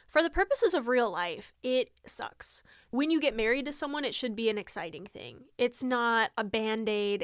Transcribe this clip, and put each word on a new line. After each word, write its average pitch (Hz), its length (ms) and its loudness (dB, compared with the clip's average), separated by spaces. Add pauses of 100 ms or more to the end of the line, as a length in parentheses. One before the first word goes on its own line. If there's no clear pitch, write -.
For 311 160 4
the 330 80 2
purposes 392 420 2
of 262 160 0
real 247 220 4
life, 175 420 -6 (100)
it 254 280 0 (160)
sucks. - 560 -10 (280)
When 285 200 0
you 320 100 4
get 269 160 0
married 240 300 0
to 294 60 -6
someone, 285 340 -4
it 220 80 -4
should 240 200 -4
be 226 140 0
an 214 80 0
exciting 170 480 -8
thing. 120 400 -16 (140)
It's 240 240 0
not 233 560 2
a 226 60 0
Band-Aid. 214 800 0